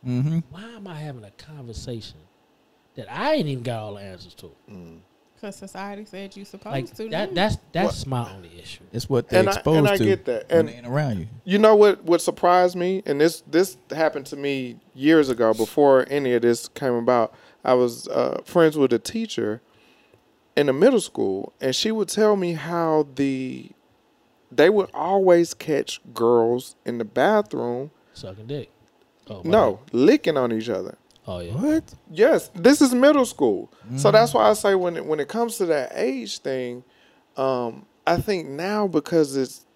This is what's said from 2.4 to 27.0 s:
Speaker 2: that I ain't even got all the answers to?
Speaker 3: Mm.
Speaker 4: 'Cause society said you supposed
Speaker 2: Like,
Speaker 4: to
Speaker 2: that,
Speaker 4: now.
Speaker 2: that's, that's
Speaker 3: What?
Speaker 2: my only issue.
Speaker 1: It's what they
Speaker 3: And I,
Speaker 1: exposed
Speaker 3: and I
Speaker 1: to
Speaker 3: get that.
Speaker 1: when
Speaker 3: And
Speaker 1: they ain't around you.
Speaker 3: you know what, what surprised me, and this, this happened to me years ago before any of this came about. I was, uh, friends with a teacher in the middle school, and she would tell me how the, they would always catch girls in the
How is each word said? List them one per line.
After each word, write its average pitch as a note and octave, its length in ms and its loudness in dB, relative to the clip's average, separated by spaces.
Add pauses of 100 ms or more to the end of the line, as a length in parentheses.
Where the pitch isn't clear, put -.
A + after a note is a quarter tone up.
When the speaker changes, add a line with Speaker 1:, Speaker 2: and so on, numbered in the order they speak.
Speaker 2:
that B2 160 -14
I A3 220 -4
ain't A#3+ 140 -2
even C3 160 -6
got A#2 180 -6
all G#2 140 -12
the G2+ 60 -18
answers F2+ 340 -18
to? - 160 -20 (200)
Speaker 3:
Mm. E2+ 280 -20 (420)
Speaker 4:
'Cause G3+ 140 -16
society G3+ 500 -16
said G3 320 -18
you G3 80 -18
supposed G#3+ 260 -16
Speaker 2:
Like, C3 240 -8
Speaker 4:
to A2+ 140 -12
Speaker 2:
that, G3 240 -6
Speaker 4:
now. - 20 -4
Speaker 2:
that's, G#3 220 0 (160)
that's F#3 280 -2
Speaker 3:
What? C#3 60 -10
Speaker 2:
my A#2+ 280 -6
only F2 240 -20
issue. - 240 -20 (100)
Speaker 1:
It's A#2 160 -8
what B2 200 0
they F#3 100 4
Speaker 3:
And F#3 100 4
I, G3 40 0
Speaker 1:
exposed D#3 260 2
Speaker 3:
and C#3+ 80 4
I G3 100 2
Speaker 1:
to B2 80 2
Speaker 3:
get G2+ 200 2
that. A#2 240 -6
Speaker 1:
when E3 100 4
Speaker 3:
And D#3+ 100 0
Speaker 1:
they - 60 -16
ain't A#2+ 120 -16
around B2+ 320 -2
you. D#2+ 80 -8 (180)
Speaker 3:
you F#3 120 0
know G#3+ 180 8
what, G#3 300 6
what E3+ 160 2
surprised F3+ 540 2
me, F#3 300 -2
and C#3+ 140 -2
this, E3 280 2
this E3+ 300 0 (140)
happened D3+ 360 -2
to - 80 -12
me C3+ 420 -6 (160)
years D3 360 4
ago A2+ 240 2
before C3 560 4
any C#3 240 -2
of A#2 100 2
this A#2 260 2
came C3 240 -4
about. A#2+ 400 0 (320)
I C3 80 4
was, B2 340 0
uh, - 380 -2
friends D#3+ 320 2
with C3 160 2
a A2+ 60 0
teacher A#2+ 600 -6 (960)
in C#3+ 120 2
the C3 60 2
middle G3+ 280 4
school, G2 580 -6
and C3 160 -2
she A3 160 -2
would A3 160 -2
tell G#3+ 280 2
me F3+ 180 -2
how D#3+ 640 -2
the, C3 560 -4 (800)
they D#3+ 180 4
would G3+ 240 0
always F3 600 2
catch - 460 -6 (140)
girls A#2 600 2 (100)
in A#2+ 140 -6
the A2+ 60 -6